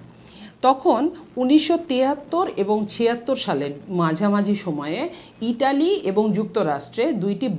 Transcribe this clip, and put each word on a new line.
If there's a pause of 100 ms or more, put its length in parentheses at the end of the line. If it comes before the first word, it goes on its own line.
(640)
তখন (260)
উনিশশো (100)
তিয়াত্তর
এবং
ছিয়াত্তর
সালের (180)
মাঝামাঝি
সময়ে (320)
ইটালি
এবং
যুক্তরাষ্ট্রে
দুইটি (100)